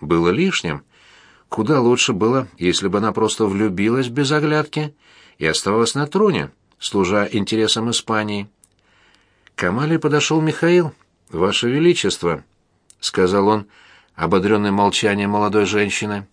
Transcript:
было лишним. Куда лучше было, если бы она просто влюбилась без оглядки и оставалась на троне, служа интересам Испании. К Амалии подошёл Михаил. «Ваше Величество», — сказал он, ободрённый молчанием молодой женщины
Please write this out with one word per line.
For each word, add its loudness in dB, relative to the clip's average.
было 2
лишним. -2
Куда 0
лучше 2
было, 0
если 0
бы 0
она 0
просто 0
влюбилась 0
без -2
оглядки -2
и -2
оставалась 0
на -2
троне, 0
служа 0
интересам -2
Испании. -4
К -4
Амалии 0
подошёл 0
Михаил. 2
«Ваше -2
Величество», — 0
сказал 2
он, 2
ободрённый 2
молчанием 2
молодой 2
женщины -2